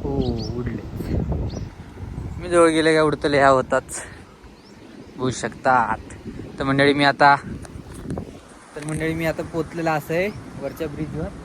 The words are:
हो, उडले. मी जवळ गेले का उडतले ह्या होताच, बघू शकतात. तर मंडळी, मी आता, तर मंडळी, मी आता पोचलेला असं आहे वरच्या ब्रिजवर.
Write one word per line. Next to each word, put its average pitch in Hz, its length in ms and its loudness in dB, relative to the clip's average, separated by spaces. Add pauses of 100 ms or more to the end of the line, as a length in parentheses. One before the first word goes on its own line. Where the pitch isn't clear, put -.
हो, 143 120 -4 (420)
उडले. 117 560 -6 (1200)
मी 175 120 -10
जवळ 170 200 8
गेले 160 260 4
का 156 60 6
उडतले 147 360 2
ह्या 139 120 8
होताच, 131 540 2 (1120)
बघू 127 120 -2
शकतात. 117 1000 0 (300)
तर 143 40 -4
मंडळी, 139 300 4
मी 143 100 2
आता, 143 320 6 (1400)
तर 147 100 -10
मंडळी, 156 280 -2
मी 165 120 -2
आता 160 180 -2
पोचलेला 160 500 -2
असं 151 200 -2
आहे 180 160 0 (320)
वरच्या 139 260 -6
ब्रिजवर. 147 400 -6 (180)